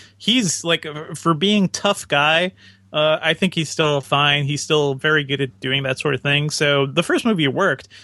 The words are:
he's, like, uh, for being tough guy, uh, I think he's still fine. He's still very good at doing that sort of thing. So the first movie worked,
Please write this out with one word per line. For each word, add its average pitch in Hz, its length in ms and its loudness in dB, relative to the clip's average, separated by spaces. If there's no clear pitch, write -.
he's, 220 460 0
like, 165 220 -2
uh, 156 300 -12
for 165 180 2
being 190 340 2
tough - 400 -2
guy, 160 460 2
uh, 156 300 2
I 160 140 0
think 180 180 0
he's 160 160 -4
still 147 320 0
fine. 143 440 2
He's 143 180 -4
still 147 320 0
very 156 280 0
good 139 160 -4
at 131 220 -4
doing 135 220 -2
that 131 160 -2
sort 147 160 -2
of 123 60 -8
thing. 143 280 0
So 143 380 0
the 143 160 0
first 359 200 -2
movie 175 240 2
worked, 147 400 -2